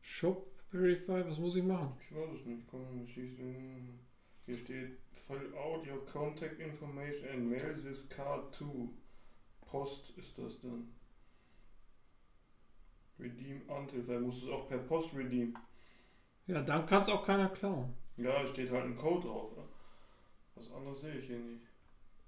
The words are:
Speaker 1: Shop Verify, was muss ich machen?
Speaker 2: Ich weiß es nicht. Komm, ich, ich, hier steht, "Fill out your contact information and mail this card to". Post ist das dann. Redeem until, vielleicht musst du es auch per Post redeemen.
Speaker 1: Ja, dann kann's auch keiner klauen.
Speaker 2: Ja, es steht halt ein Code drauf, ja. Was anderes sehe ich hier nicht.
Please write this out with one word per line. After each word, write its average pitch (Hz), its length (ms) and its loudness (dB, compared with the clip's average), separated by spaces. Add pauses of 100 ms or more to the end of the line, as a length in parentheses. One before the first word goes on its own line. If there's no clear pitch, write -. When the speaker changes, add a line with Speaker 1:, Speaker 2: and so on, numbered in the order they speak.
(180)
Speaker 1:
Shop 185 300 4 (240)
Verify, 180 560 6
was 156 100 0
muss 175 180 2
ich 180 80 6
machen? 170 380 4
Speaker 2:
Ich - 140 -12
weiß 156 240 -4
es - 80 -10
nicht. 117 240 -6
Komm, 127 340 -6
ich, 120 140 -10
ich, 127 180 -6 (1080)
hier 123 100 -4
steht, 127 400 -8 (140)
"Fill 139 440 -8
out 160 320 -2
your 135 200 -4
contact 151 520 -2
information 143 720 -6
and 123 160 2
mail 143 280 2
this 135 340 -6
card - 420 -2
to". 131 400 -4 (680)
Post - 560 -4
ist - 220 -12
das 120 220 -8
dann. 117 300 -6 (2250)
Redeem 131 500 -8
until, 139 320 -2
vielleicht 123 240 2
musst 123 160 -2
du 127 60 -6
es 139 60 -2
auch 135 140 -2
per 127 120 0
Post 160 340 2
redeemen. 123 420 4 (920)
Speaker 1:
Ja, 156 160 2
dann 147 240 4
kann's 202 220 10
auch 202 140 6
keiner 196 260 8
klauen. 151 440 0 (220)
Speaker 2:
Ja, 131 260 4
es 131 80 0
steht 127 220 0
halt 127 140 4
ein 123 100 -2
Code 156 320 4
drauf, 107 280 -2
ja. - 80 -8 (920)
Was 113 160 -14
anderes 139 300 -6
sehe 151 180 -4
ich - 80 -6
hier 120 100 -4
nicht. 117 240 -6 (680)